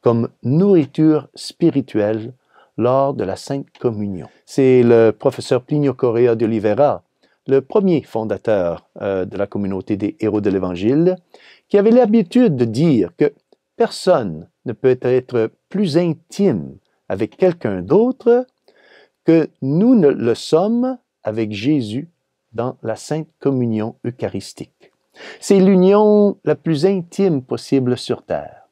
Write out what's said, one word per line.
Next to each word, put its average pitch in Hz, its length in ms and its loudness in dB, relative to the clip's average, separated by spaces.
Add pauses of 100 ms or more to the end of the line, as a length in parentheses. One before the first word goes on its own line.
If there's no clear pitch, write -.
comme 117 280 0 (140)
nourriture 156 920 2
spirituelle 113 960 -2 (440)
lors 135 380 0
de 113 100 -6
la 95 120 -6
Sainte 139 300 -10 (120)
Communion. 104 500 -6 (180)
C'est 127 360 4
le 117 280 6
professeur 127 520 -4
Plinio 143 320 -2
Correa 120 400 0
de 113 100 -2
Oliveira, 107 580 -2 (440)
le 135 140 2
premier 170 420 0
fondateur, 101 880 -4 (120)
euh, 98 240 -4
de 101 120 -12
la 101 100 -4
communauté 98 500 -6
des 101 240 -6
héros 107 200 -2
de 101 100 0
l'Évangile, 101 680 0 (520)
qui 202 100 2
avait 202 120 4
l'habitude 226 680 4
de 120 80 2
dire 117 520 0
que 147 160 0 (440)
personne 127 720 -2 (160)
ne 120 80 -8
peut 127 280 0
être 123 500 -2 (180)
plus 185 300 -2
intime 151 760 -2 (320)
avec 107 280 -6
quelqu'un 117 460 -2
d'autre 240 640 0 (800)
que 160 240 2 (120)
nous 175 340 2
ne 170 140 4
le 117 260 0
sommes 240 640 -2 (260)
avec 110 280 -4
Jésus 123 560 -4 (440)
dans 120 300 -6
la 110 140 -8
Sainte 151 320 -8 (120)
Communion 117 560 -2 (100)
eucharistique. - 840 -12 (480)
C'est 196 180 2
l'union 202 840 4
la 151 100 0
plus 156 320 -2
intime 185 560 -2
possible 123 560 -2
sur - 240 -8
terre. - 500 -10